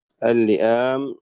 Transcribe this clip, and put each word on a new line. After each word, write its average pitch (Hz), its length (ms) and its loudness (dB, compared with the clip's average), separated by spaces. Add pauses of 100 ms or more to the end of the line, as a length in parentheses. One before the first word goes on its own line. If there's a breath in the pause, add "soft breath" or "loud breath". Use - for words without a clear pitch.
(240)
اللئام، 120 1000 0